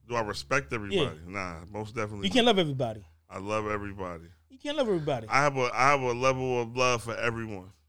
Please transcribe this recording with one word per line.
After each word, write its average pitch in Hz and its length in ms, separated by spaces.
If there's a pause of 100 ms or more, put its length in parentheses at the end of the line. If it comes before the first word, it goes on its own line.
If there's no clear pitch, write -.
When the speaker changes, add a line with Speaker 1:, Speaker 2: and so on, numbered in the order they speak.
Speaker 1:
Do 120 60
I 117 60
respect 123 520
everybody? 110 260
Speaker 2:
Yeah. 135 120 (140)
Speaker 1:
Nah, 92 300 (160)
most 107 240
definitely 107 320
Speaker 2:
You 185 60
can't 233 120
Speaker 1:
not. 240 60
Speaker 2:
love 190 80
everybody. 127 460 (240)
Speaker 1:
I 95 100
love 107 280
everybody. 98 580 (240)
Speaker 2:
You 262 80
can't 294 180
love 269 140
everybody. 147 400
Speaker 1:
I 120 120
have 143 140
a, 123 180
I 127 180
have 143 100
a 123 100
level 131 500
of 117 140
love 127 280
for 113 120
everyone. 110 560 (180)